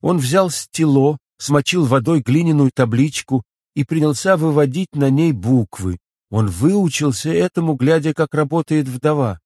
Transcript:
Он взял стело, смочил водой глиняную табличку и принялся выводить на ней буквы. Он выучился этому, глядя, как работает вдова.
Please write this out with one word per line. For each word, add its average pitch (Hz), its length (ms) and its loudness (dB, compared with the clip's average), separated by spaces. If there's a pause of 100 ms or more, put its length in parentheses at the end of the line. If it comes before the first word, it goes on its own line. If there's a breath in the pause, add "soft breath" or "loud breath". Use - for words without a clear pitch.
Он 170 160 0
взял 165 340 0
стело, 143 640 0 (200)
смочил 147 480 0
водой 135 360 2
глиняную 147 500 2
табличку 131 720 -2 (360)
и 135 60 0
принялся 160 500 0
выводить 151 580 0
на 139 160 0
ней 156 220 2
буквы. 101 680 -2 (300)
Он 107 180 0
выучился 147 840 0
этому, 170 460 0
глядя, 151 380 0
как 156 200 -2
работает 151 560 -2
вдова. 127 560 -2